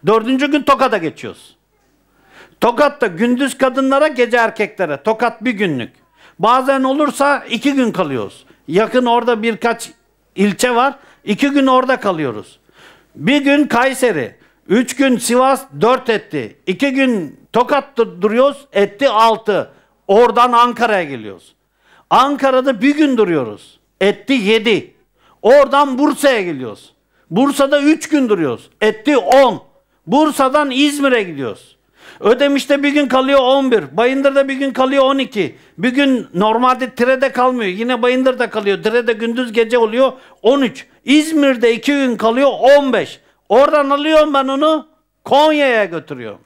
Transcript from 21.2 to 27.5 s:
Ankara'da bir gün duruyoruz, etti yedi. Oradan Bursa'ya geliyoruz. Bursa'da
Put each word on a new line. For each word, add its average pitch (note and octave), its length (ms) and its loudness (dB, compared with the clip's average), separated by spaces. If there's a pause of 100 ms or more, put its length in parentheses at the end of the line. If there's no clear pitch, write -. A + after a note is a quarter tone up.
Ankara'da C4 720 2
bir C#4+ 140 2
gün D4 220 0
duruyoruz, D3 640 -2 (220)
etti G3+ 320 -2
yedi. A3 600 0 (460)
Oradan C4+ 560 4
Bursa'ya C4+ 440 0
geliyoruz. C3 540 -10 (340)
Bursa'da C#4 520 0